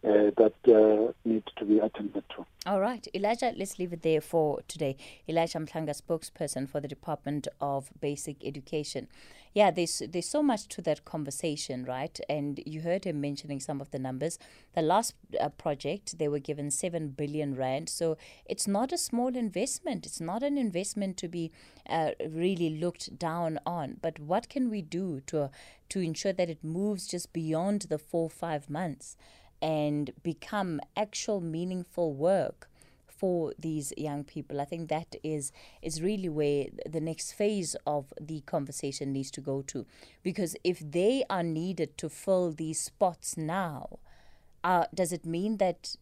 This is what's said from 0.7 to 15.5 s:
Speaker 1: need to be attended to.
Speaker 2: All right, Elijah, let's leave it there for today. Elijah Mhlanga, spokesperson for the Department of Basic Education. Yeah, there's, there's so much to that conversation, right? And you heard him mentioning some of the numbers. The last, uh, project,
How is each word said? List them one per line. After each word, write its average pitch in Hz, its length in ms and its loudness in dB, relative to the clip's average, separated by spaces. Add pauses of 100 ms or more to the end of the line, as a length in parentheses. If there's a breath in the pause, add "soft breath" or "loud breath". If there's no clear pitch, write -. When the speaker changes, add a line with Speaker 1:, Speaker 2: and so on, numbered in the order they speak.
Speaker 1:
need 110 180 2 (140)
to 110 80 -4
be 107 140 8
attended 104 500 -2
to. - 160 -10 (200)
Speaker 2:
All 190 140 2
right, 220 340 -2
Elijah, 226 420 0
let's - 240 -6
leave 180 120 -2
it 165 100 -8
there 160 200 6
for 151 460 2
today. 143 280 -2 (320 loud breath)
Elijah 165 320 2
Mhlanga, 156 400 -4
spokesperson 151 720 -4
for 151 100 -4
the 147 80 -8
Department 147 600 -4 (120)
of 139 300 -2 (100)
Basic 147 460 -6
Education. 143 600 -6 (480 soft breath)
Yeah, 202 160 8
there's, 170 400 0
there's 175 160 -2
so 302 160 2
much 240 240 2
to - 140 -10
that 156 240 0
conversation, 143 800 -4
right? 131 420 -4
And 143 380 -2
you 156 160 -6
heard 175 240 0
him 156 160 -2
mentioning 143 400 -4
some 143 180 -4
of 139 120 -10
the 139 80 -4
numbers. 131 380 -2 (360 soft breath)
The 170 80 2
last, 180 340 4 (240)
uh, - 100 2
project, 156 720 -4